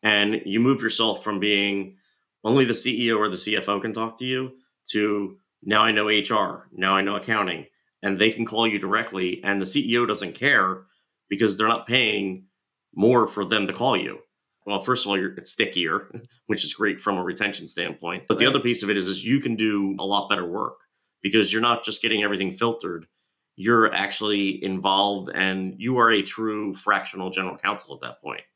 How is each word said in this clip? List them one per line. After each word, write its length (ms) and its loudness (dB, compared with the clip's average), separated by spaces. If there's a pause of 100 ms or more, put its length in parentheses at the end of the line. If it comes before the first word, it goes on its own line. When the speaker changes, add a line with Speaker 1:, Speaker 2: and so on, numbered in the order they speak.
Speaker 1:
And 440 4
you 140 2
move 220 4
yourself 420 0
from 160 -2
being 560 0 (480)
only 200 4
the 100 0
C 320 -2
E 60 2
O 60 2
or 100 0
the 100 -4
C 180 -2
F 120 -4
O 120 0
can 120 -6
talk 260 -6
to 80 -8
you 260 -4 (400)
to, 460 -2 (240)
"Now 200 4
I 100 4
know 160 2
H 220 2
R, 420 -2
now 240 2
I 60 4
know 140 -2
accounting." 500 -2 (360)
And 160 0
they 120 6
can 160 -4
call 200 2
you 120 0
directly. 640 -2
And 180 0
the 40 -2
C 260 0
E 60 2
O 80 2
doesn't 280 -4
care 500 2 (440)
because 280 2
they're 120 2
not 180 0
paying 600 -2 (480)
more 320 6
for 180 -4
them 220 0
to 60 -4
call 240 0
you. 240 -4 (460)
Well, 140 -2
first 240 -2
of 60 -4
all, 80 2
you're, 180 -4
it's 160 -6
stickier, 580 -2 (220)
<laughs> 140 -20
which 180 -2
is 100 -6
great 260 -2
from 180 -2
a 60 -4
retention 420 -4
standpoint. 600 -8
But 100 2
the 80 4
Speaker 2:
Right. 80 2
Speaker 1:
other 80 2
piece 200 0
of 80 -2
it 60 2
is, 120 -2
is 160 -6
you 160 2
can 160 -2
do 420 0
a 80 -6
lot 240 0
better 160 -2
work 340 -6 (420)
because 300 4
you're 100 0
not 220 2
just 180 -6
getting 200 0
everything 340 -2
filtered. 500 -4 (500)
You're 360 4
actually 720 0
involved 720 2
and 440 -2
you 200 -2
are 120 6
a 120 4
true 520 -4
fractional 560 -2
general 280 -4
counsel 360 -6
at 60 -18
that 220 -14
point. 200 -10 (140)